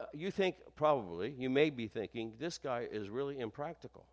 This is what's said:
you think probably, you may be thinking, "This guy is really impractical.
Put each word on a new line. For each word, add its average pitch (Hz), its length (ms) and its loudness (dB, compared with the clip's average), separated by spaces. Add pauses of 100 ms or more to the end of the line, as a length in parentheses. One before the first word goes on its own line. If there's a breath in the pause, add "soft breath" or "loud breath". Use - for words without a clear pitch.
(140)
you 165 160 -4
think 185 260 2 (200)
probably, 117 600 2
you 127 140 0
may 147 200 6
be 117 180 -4
thinking, 113 500 -4
"This 165 200 -6
guy 123 320 -4
is 104 200 -4
really 139 280 -4
impractical. 123 760 -8